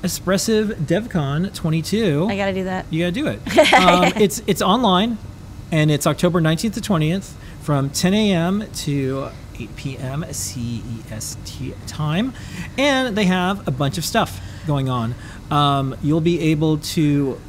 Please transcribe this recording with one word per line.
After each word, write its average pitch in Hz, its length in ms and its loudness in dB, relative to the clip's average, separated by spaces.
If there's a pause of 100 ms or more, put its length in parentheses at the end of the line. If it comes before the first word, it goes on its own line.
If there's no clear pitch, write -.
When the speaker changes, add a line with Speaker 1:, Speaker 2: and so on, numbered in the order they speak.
Speaker 1:
Espressive 202 640 0 (180)
DevCon 170 680 0
twenty-two. 180 760 0
Speaker 2:
I 202 60 -2
gotta 196 160 0
do 190 120 -2
that. 185 260 -4
Speaker 1:
You 160 120 -2
gotta 175 100 0
do 269 140 -2
Speaker 2:
<laughs> - 340 2
Speaker 1:
it. - 120 6
Um, 180 440 6
it's, 214 300 2
it's 208 160 2
online, 208 560 4 (540)
and 151 180 4
it's 147 160 2
October 170 340 2
nineteenth 165 340 2
to 233 60 -6
twentieth, 175 560 0 (260)
from 139 280 0
ten 185 240 2
A 214 180 4
M 185 320 0 (100)
to 135 540 -2 (300)
eight - 160 -10
P 131 240 -8
M 135 340 -6
C 120 540 -6
E 113 140 -8 (100)
S - 340 -10
T - 300 -10 (120)
time, 165 480 -2 (440)
and 262 380 2
they 214 80 2
have 185 420 2
a 180 40 -2
bunch 135 280 -2
of 160 60 -4
stuff - 360 0 (260)
going 139 220 0
on. 120 260 -2 (360)
Um, 139 520 2
you'll 156 180 2
be 170 200 2 (120)
able 156 260 2
to 143 720 0